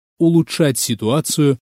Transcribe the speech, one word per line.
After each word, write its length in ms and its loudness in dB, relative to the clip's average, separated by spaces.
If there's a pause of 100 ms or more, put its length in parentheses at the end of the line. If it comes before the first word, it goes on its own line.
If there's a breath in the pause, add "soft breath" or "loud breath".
(180)
улучшать 640 0
ситуацию 800 -2 (200)